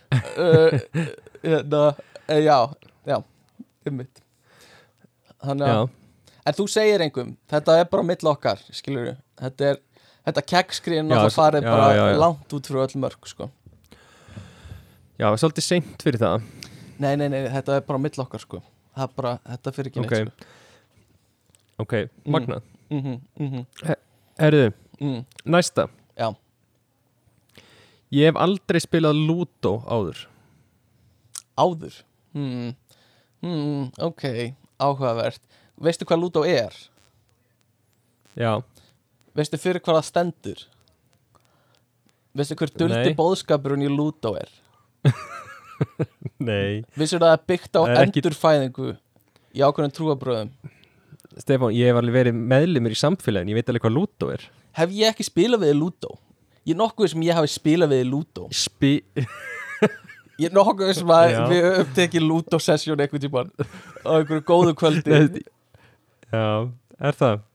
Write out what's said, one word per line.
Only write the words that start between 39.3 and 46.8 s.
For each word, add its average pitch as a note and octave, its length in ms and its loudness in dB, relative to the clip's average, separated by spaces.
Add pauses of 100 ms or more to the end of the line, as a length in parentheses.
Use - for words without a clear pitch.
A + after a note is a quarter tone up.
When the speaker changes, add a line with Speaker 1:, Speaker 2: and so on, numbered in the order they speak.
Speaker 1:
Veistu D3+ 220 -4
fyrir F3+ 220 -2
hvað D#3+ 200 2
það - 80 -6
stendur? - 560 -6 (1700)
Veistu C#3+ 220 -6
hver D#3 180 -4
duldi A#2+ 360 0
Speaker 2:
Nei. D#3 40 -2
Speaker 1:
boðskapurinn D3 720 0
í C#3 60 -2
Ludo C#3+ 420 -2
er? - 140 -10 (560)
Speaker 2:
<laughs> C3+ 80 6 (1300)
Nei. G#2 440 -4 (160)